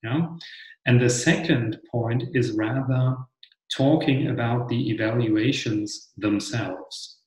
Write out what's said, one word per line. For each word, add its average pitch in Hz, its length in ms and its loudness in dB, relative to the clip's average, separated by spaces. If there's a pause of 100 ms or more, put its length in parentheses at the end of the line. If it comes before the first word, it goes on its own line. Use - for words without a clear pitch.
Yeah? 143 240 -2 (580)
And 123 160 6
the 123 80 4
second 123 680 0 (120)
point 117 340 -2 (100)
is 113 180 0
rather 127 640 0 (580)
talking 139 540 2
about 120 400 0
the 120 220 -2
evaluations 107 1300 0
themselves. 101 1080 -4